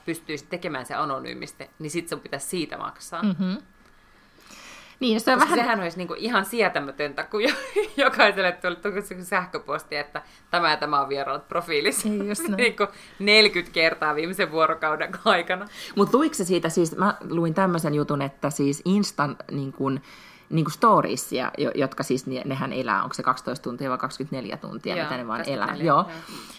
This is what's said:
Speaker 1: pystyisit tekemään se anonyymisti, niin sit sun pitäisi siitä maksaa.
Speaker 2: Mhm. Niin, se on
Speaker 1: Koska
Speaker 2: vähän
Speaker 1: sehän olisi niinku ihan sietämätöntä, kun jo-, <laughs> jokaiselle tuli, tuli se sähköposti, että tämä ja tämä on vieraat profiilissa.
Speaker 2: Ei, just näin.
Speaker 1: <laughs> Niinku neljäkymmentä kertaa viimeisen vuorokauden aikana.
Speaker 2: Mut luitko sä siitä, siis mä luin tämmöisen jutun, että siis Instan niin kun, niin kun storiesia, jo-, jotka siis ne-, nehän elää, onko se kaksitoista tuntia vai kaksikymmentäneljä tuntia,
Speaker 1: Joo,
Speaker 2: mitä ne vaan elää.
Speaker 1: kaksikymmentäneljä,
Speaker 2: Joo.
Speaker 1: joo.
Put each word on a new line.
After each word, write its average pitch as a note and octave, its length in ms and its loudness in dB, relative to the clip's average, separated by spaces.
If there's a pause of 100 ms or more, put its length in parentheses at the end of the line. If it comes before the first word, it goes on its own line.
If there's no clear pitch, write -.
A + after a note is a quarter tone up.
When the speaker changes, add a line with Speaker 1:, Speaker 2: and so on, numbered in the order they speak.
Speaker 1:
pystyisit D#3 440 -8
tekemään E3 360 -6
se - 100 -10
anonyymisti, B2+ 720 -6 (100)
niin D3+ 120 -8
sit E3+ 180 -4
sun D3+ 100 -6
pitäisi - 280 -10
siitä E3+ 300 -4
maksaa. - 460 -8
Speaker 2:
Mhm. F#3 300 0 (1500)
Niin, A3+ 220 2
se - 120 2
on B3+ 60 4
Speaker 1:
Koska - 120 6
Speaker 2:
vähän A#3+ 140 4
Speaker 1:
sehän A3+ 140 0
olisi E3+ 180 -4
niinku F3 200 -6
ihan G#3+ 280 0
sietämätöntä, D3+ 760 0
kun G#3+ 200 -2
jo-, C4 60 4 (320)
<laughs> C#4 240 0
jokaiselle G3+ 460 4
tuli, F3+ 240 -4
tuli G#3 260 -4
se F#3 220 -12
sähköposti, F3 720 -4
että D3 260 -8 (300)
tämä E3+ 200 2
ja D3+ 60 2
tämä D3 240 2
on C3+ 80 -4
vieraat C#3 380 -4
profiilissa. E3+ 600 0
Speaker 2:
Ei, G3+ 180 -2
just G#3 200 -4
näin. G3+ 140 0
Speaker 1:
<laughs> - 20 6
Niinku G#3+ 240 2 (320)
neljäkymmentä G#3 540 4
kertaa D#3+ 420 2
viimeisen E3 360 -2
vuorokauden D#3 600 0 (140)
aikana. F#3 400 2 (300)
Speaker 2:
Mut G3 180 6
luitko D4 240 4
sä G3 80 0
siitä, E3+ 240 2
siis E3 280 2
mä G3+ 180 2 (140)
luin E3 240 0
tämmöisen E3+ 400 2
jutun, D3 280 0
että C#3 280 -4
siis C#3+ 360 0
Instan F#3 500 0 (160)
niin C3+ 220 -6
kun, C3+ 280 -2 (480)
niin D#3+ 160 2
kun D3+ 80 -2
storiesia, C3 840 2
jo-, C3+ 180 0
jotka - 280 0
siis C3 240 0
ne-, C3 180 -6
nehän C3+ 280 -4
elää, A2+ 300 0
onko - 100 -6
se - 100 -8
kaksitoista B2+ 400 -2
tuntia B2+ 260 -6
vai B2+ 80 -2
kaksikymmentäneljä C3+ 600 -6
tuntia, - 380 -8
Speaker 1:
Joo, E3 100 -2
Speaker 2:
mitä C3 120 -4
ne B2 100 -8
vaan A2 220 -4
elää. A2 180 -2
Speaker 1:
kaksikymmentäneljä, D3 200 -2
Speaker 2:
Joo. D3+ 220 6
Speaker 1:
joo. - 20 -12 (480)